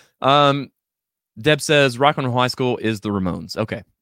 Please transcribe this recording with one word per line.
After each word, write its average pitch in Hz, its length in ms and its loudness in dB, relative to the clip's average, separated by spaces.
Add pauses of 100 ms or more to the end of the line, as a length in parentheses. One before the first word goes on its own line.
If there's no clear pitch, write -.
(200)
Um, 139 520 2 (680)
Deb 147 200 2
says, 139 360 2
"Rock 143 220 2
and 139 80 -2
Roll 123 120 -2
High 123 100 2
School 123 300 -2
is 107 240 -2
the 107 80 -4
Ramones." 90 460 -4
Okay. 95 280 -6 (180)